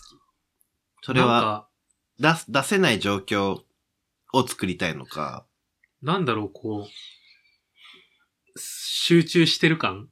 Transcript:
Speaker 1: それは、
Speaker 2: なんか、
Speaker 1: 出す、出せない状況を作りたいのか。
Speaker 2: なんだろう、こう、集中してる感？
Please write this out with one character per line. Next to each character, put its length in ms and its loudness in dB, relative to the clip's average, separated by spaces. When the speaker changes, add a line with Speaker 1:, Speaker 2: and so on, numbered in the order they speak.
Speaker 1:
そ 120 -6
れ 80 4
は、 60 6
Speaker 2:
な 120 4
ん 20 2
か、 280 -4
Speaker 1:
出 200 4
す、 120 -16
出 120 2
せ 140 0
な 140 4
い 80 0
状 180 0
況 440 0
を 140 4
作 180 -6
り 120 -2
た 120 -2
い 60 -6
の 100 -14
か。 400 -10
Speaker 2:
な 180 -2
ん 60 -2
だ 80 0
ろ 120 -4
う、 60 -10
こ 360 -10
う、 1700 -20
集 640 0
中 220 2
し 120 0
て 100 2
る 100 0
感？ 340 -6